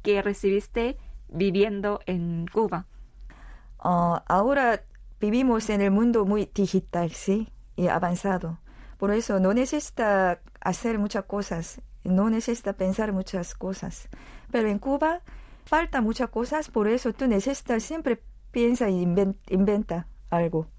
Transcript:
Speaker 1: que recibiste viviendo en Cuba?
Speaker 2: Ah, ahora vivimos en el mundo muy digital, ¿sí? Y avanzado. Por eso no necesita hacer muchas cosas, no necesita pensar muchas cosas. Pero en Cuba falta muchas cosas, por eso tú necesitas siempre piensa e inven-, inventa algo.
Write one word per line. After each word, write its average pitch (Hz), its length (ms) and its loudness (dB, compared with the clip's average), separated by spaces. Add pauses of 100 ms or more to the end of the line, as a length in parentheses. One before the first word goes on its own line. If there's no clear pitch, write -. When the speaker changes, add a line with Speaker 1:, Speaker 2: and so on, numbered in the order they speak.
Speaker 1:
que 202 200 2
recibiste 208 760 0 (300)
viviendo 202 800 0
en 170 420 -4
Cuba? 185 380 -2 (920)
Speaker 2:
Ah, 175 500 2
ahora 233 520 4 (380)
vivimos 220 500 2
en 202 120 2
el 196 100 4
mundo 226 340 4
muy 208 300 2
digital, 180 560 0
¿sí? 208 380 -2 (260)
Y 180 120 0
avanzado. 175 720 -2 (380)
Por 196 140 0
eso 208 300 0
no 190 120 4
necesita 220 840 2 (220)
hacer 214 380 -2
muchas 202 260 -2
cosas, 190 560 -6 (240)
no 190 240 4
necesita 226 440 -2
pensar 196 380 0
muchas 185 440 -4
cosas. - 520 -8 (440)
Pero 220 180 2
en 202 100 0
Cuba 302 400 0 (460)
falta 320 340 0
muchas 226 300 0
cosas, 277 400 -4
por 208 180 2
eso 233 240 0
tú 269 160 -2
necesitas 226 560 0
siempre 302 380 -2 (300)
piensa 240 360 2
e 196 40 2
inven-, 180 440 2 (140)
inventa 196 580 2 (220)
algo. 165 380 0 (120)